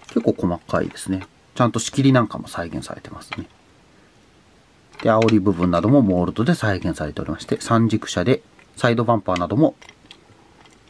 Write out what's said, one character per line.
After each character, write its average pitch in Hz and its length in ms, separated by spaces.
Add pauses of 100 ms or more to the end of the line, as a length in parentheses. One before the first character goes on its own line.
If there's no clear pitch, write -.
結 - 120
構 - 180
細 87 200
か - 240
い - 80
で - 80
す - 120
ね。 95 160 (300)
ち - 60
ゃ 120 60
ん 113 40
と 117 80
仕 - 140
切 139 100
り 135 80
な 131 80
ん 113 80
か - 100
も - 120
再 85 180
現 85 180
さ - 80
れ - 60
て - 100
ま - 120
す - 160
ね。 - 100 (1500)
で、 117 100
煽 113 180
り 110 100
部 98 140
分 87 180
な 87 80
ど 90 80
も 139 140
モ 92 200
ー 90 40
ル 90 80
ド 107 100
で 165 120
再 101 240
現 87 140
さ - 120
れ 73 80
て - 80
お - 20
り - 80
ま 78 80
し - 60
て、 - 160
三 113 260
軸 107 220
車 90 160
で 123 180 (320)
サ - 140
イ 117 80
ド 120 80
バ 117 100
ン 104 60
パ 92 140
ー 90 40
な 87 80
ど 98 80
も 147 200 (1160)